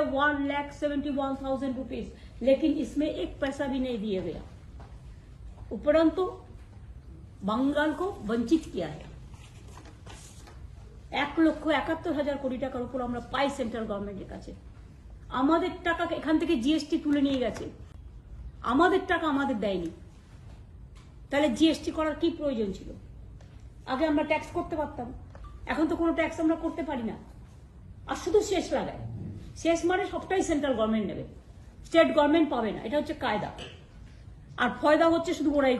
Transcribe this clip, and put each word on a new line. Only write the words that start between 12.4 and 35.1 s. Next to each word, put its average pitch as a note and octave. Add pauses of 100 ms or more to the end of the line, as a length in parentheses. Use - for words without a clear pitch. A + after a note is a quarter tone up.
কোটি C4
টাকার C4
উপর B3
আমরা A#3+ (100)
পাই C#4 (100)
সেন্ট্রাল A3+
গভর্নমেন্টের G3+
কাছে। - (880)
আমাদের E4 (140)
টাকা E4 (160)
এখান D4+
থেকে E4
জিএসটি D4+
তুলে C#4+
নিয়ে C4+
গেছে, A3+ (1080)
আমাদের F#4 (100)
টাকা E4
আমাদের C4+
দেয়নি। F3 (1400)
তাহলে D4 (100)
জিএসটি D#4+
করার D#4
কি E4+ (120)
প্রয়োজন A#3+
ছিল? - (1040)
আগে C4
আমরা D4
ট্যাক্স D4+
করতে F4
পারতাম, B3 (640)
এখন D#4
তো E4+
কোনো E4
ট্যাক্স D#4
আমরা D#4+
করতে E4
পারি B3
না, - (960)
আর -
শুধু G4 (120)
শেষ F4 (120)
লাগায়। E3+ (600)
শেষ E4 (100)
মানে F#4+ (100)
সবটাই F#4
সেন্ট্রাল C#4+
গভর্নমেন্ট A3
নেবে, - (600)
স্টেট D#4+
গভর্নমেন্ট D4
পাবে A3
না, F3
এটা C4+
হচ্ছে -
কায়দা। G#3+ (1120)
আর B3 (120)
ফয়দা D4+